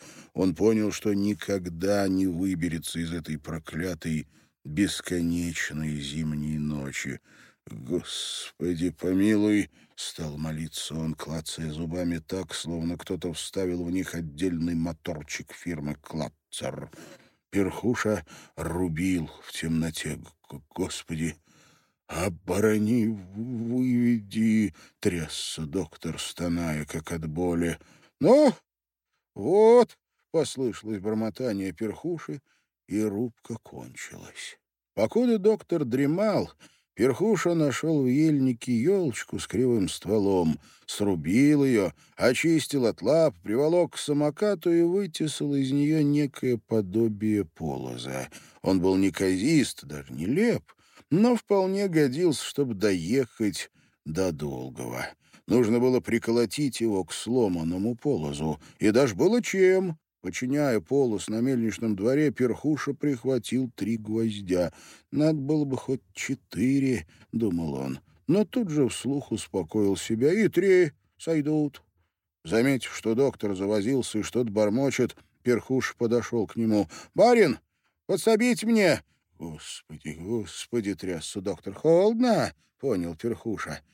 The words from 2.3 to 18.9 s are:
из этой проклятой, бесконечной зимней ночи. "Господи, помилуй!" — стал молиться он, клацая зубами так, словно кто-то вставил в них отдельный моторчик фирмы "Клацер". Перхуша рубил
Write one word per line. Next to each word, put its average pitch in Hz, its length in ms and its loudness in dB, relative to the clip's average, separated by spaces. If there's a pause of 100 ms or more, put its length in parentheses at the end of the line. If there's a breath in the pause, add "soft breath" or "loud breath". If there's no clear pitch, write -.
из 82 160 -4
этой 78 240 -6
проклятой, 80 920 -6 (340 soft breath)
бесконечной 85 1400 -2
зимней 76 560 -4
ночи. 71 600 -6 (460 soft breath)
"Господи, 82 1200 -6
помилуй!" — 101 800 2 (260 soft breath)
стал 78 400 -10
молиться 78 580 -8
он, 80 200 -4
клацая - 560 -8
зубами 85 480 -4
так, 87 360 -6
словно 85 440 -4
кто-то 87 340 -6
вставил 90 520 -4
в 85 60 -4
них 92 240 -4
отдельный 85 600 -2
моторчик 80 800 -6
фирмы 73 400 -8
"Клацер". - 960 -10 (580 loud breath)
Перхуша 101 800 0 (280 loud breath)
рубил 85 760 -2 (160)